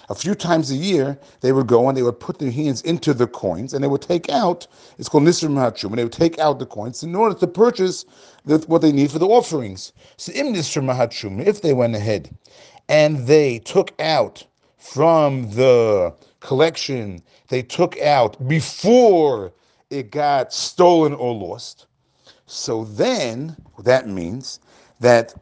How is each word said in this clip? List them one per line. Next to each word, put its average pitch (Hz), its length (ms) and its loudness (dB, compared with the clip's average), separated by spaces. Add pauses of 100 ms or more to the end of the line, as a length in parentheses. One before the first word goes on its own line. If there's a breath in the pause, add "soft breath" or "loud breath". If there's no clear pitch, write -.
(100)
a 101 40 -10
few 202 200 -4
times 165 360 -2
a 135 40 -4
year, 143 440 -2 (220 soft breath)
they 127 120 2
would 135 160 0
go 120 200 4
and 135 80 0
they 127 60 -2
would 120 180 -2
put - 180 -10
their 135 120 -6
hands 135 320 -4
into 165 320 -2
the 117 120 0
coins 101 460 -6
and 139 100 -4
they 143 60 0
would 139 140 -2
take 175 260 -4
out, 175 380 -2 (320 soft breath)
it's 117 100 -12
called 147 160 4
nisr 165 240 2
mahatruma, 117 480 -2
they 120 80 -2
would 117 80 -6
take 165 260 0
out 151 200 0
the 123 80 -10
coins 110 360 -12
in 165 120 -8
order 208 200 2
to 175 120 -2
purchase 185 580 0 (400 soft breath)
the, 156 220 2
what 160 160 2
they 156 100 4
need 139 180 2
for 151 80 -6
the 170 80 0
offerings. 151 680 -2 (240 soft breath)
So - 140 -14
im 277 200 -4
nisr 156 320 -4
mahatruma, 120 640 -4
if 208 160 0
they 156 100 2
went 120 240 0
ahead 104 340 -4 (600 soft breath)
and 151 360 2
they 139 340 4
took - 380 -2
out 151 480 -2 (300)
from 143 760 0
the 113 640 4 (260 soft breath)
collection, 131 800 -2 (280 soft breath)
they 127 140 -4
took - 380 -2
out 135 460 0
before 160 1080 2 (380)
it 131 220 -8
got 143 400 -2
stolen 160 640 4
or 120 200 -4
lost, 101 520 -12 (600 soft breath)
so 113 380 -6
then 143 720 -4 (240)
that 127 280 2
means 95 520 -8 (400 soft breath)
that 117 420 4